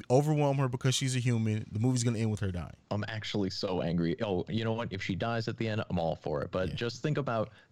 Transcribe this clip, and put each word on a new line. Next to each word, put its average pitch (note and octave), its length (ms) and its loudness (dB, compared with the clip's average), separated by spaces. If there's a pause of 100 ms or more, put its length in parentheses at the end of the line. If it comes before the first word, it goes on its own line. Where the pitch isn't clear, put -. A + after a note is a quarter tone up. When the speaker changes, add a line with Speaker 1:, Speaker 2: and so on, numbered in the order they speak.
(100)
Speaker 1:
overwhelm D3 480 4
her C3+ 100 4
because B2+ 260 0
she's C3 220 0
a - 20 2
human. A2+ 540 0
The G#2+ 60 -4
movie's A#2+ 240 2
gonna A#2 160 2
end A2 120 2
with G#2 100 -2
her G2+ 120 -2
dying. E2+ 240 -8 (140)
Speaker 2:
I'm G2+ 180 -2
actually G#2+ 400 -2
so F#2+ 320 -2
angry. E2 420 2
Oh, G2 260 0
you A2 160 0
know A2+ 100 0
what? A2+ 180 -4
If F#2+ 100 -6
she G2+ 120 -2
dies A2+ 340 -2
at A2 80 -4
the A2+ 120 -2
end, G#2+ 200 0
I'm F2+ 100 -2
all E2 180 0
for D2 260 -4
it. - 80 -8
But F#2 200 -2
Speaker 1:
Yeah. C#2 40 -6
Speaker 2:
just - 280 -6
think D3+ 140 0
about, A#2+ 340 -2 (220)